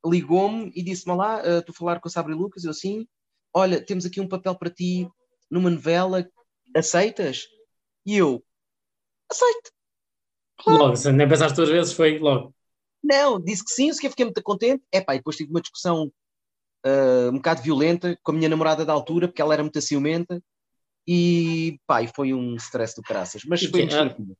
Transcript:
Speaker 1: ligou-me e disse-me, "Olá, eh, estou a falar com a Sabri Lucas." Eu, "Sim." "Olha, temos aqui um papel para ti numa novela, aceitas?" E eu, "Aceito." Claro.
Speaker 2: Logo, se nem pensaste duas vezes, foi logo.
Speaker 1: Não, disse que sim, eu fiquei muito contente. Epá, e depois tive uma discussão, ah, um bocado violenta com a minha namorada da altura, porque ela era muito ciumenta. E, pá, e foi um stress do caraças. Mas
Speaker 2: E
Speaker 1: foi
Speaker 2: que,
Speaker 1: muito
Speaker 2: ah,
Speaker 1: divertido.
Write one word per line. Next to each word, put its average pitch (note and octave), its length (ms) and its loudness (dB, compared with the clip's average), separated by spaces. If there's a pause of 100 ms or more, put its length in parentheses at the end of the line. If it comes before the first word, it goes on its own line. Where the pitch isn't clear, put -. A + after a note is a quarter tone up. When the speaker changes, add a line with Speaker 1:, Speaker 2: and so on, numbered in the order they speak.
Speaker 1:
ligou-me F#3 680 0
e F3+ 80 -8
disse-me, F3+ 320 -6
"Olá, G#3+ 300 -2
eh, E3+ 160 2
estou E3+ 120 -18
a - 40 -20
falar F3 240 -4
com E3+ 80 -12
a - 20 -8
Sabri D#3 240 -6
Lucas." F3+ 300 -6
Eu, D#3 100 -6
"Sim." G#3+ 320 -6 (460)
"Olha, F#3 320 2
temos F#3 200 -6
aqui G3 160 -8
um F#3 80 -6
papel F#3 280 -4
para E3+ 140 -8
ti F3+ 380 -4 (420)
numa F3 200 2
novela, F3+ 580 0 (480)
aceitas?" F3 720 0 (600)
E G#3 100 0
eu, C#3+ 280 2 (840)
"Aceito." A#4+ 420 0 (840)
Claro. D3+ 260 6
Speaker 2:
Logo, A#2+ 120 4
se C#3 160 0
nem C#3+ 160 6
pensaste D3+ 280 4
duas E3 120 4
vezes, E3+ 240 2
foi D#3 260 2
logo. C#3 360 0 (480)
Speaker 1:
Não, C#4 380 4
disse F#3 240 -6
que - 60 -10
sim, C#4 200 2
eu C#4+ 200 -4
fiquei B3 140 0
muito G#3 180 -4
contente. A#3 400 0 (100)
Epá, F#3 220 0
e C3+ 40 -2
depois D3+ 180 -8
tive D3 140 -10
uma E3 100 0
discussão, D#3+ 500 -4 (760)
ah, B2+ 460 4
um C3 60 -2
bocado C#3 260 -2
violenta E3 600 0
com D#3+ 100 -2
a - 20 -2
minha D#3+ 140 0
namorada D#3 360 0
da D#3 80 0
altura, E3+ 360 0
porque D#3+ 140 -4
ela D3+ 120 2
era D3+ 80 0
muito D3+ 180 -4
ciumenta. D#3+ 600 -2 (680)
E, E3 800 2
pá, A#2 160 2
e A#2 60 -4
foi C3+ 240 -4
um B2 240 -4
stress A2+ 400 -6
do A2 60 -16
caraças. G2+ 440 -8
Mas E3+ 160 0
Speaker 2:
E F3 60 -2
Speaker 1:
foi F3 120 2
Speaker 2:
que, - 60 2
Speaker 1:
muito D3 100 -4
Speaker 2:
ah, D#3 80 4
Speaker 1:
divertido. G#2+ 360 -8